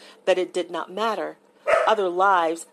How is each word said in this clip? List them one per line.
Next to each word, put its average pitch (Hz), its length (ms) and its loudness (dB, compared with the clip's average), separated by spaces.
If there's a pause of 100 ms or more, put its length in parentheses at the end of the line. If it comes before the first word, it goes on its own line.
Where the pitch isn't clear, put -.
(240)
that 185 140 2
it 180 160 -4
did 170 160 -4
not 165 200 -8
matter. 190 460 -6 (500)
Other 208 220 2
lives, 175 640 2